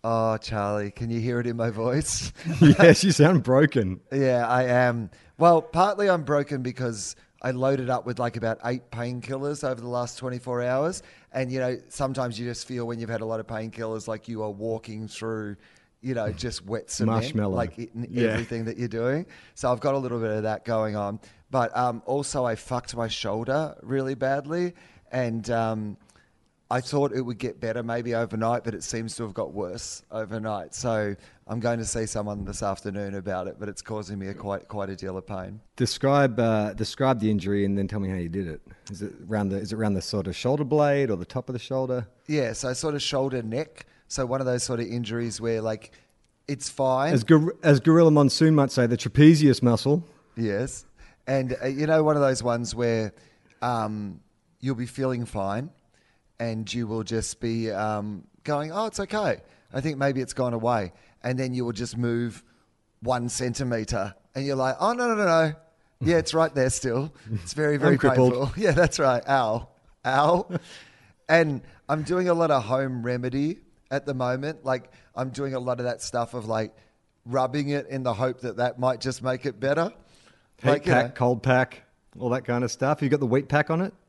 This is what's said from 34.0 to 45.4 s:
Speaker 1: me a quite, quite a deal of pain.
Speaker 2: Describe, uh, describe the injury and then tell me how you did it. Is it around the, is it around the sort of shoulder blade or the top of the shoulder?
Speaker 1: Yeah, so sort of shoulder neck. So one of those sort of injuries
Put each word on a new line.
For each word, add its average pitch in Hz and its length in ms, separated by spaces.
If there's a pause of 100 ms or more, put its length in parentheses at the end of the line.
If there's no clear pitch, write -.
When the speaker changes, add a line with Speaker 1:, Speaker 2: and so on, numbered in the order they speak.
Speaker 1:
me 95 80
a 98 80
quite, 98 320
quite 98 240
a 98 40
deal 92 220
of 92 80
pain. 101 340 (160)
Speaker 2:
Describe, 135 640
uh, 107 340
describe 120 460
the 107 120
injury 101 340
and 98 100
then 98 120
tell 104 120
me 98 100
how 95 80
you 87 120
did 92 180
it. 78 140 (300)
Is 90 100
it 101 120 (140)
around 104 220
the, 95 80
is 98 160
it - 20
around 107 200
the 90 80
sort 95 240
of 90 80
shoulder 147 280
blade 143 460
or 101 80
the 87 80
top - 240
of 131 40
the 123 60
shoulder? 127 480 (200)
Speaker 1:
Yeah, 135 260
so 127 200
sort 151 200
of 143 80
shoulder 131 400
neck. 117 460 (200)
So 131 200
one 131 120
of 131 60
those 123 160
sort 120 180
of 117 60
injuries 113 560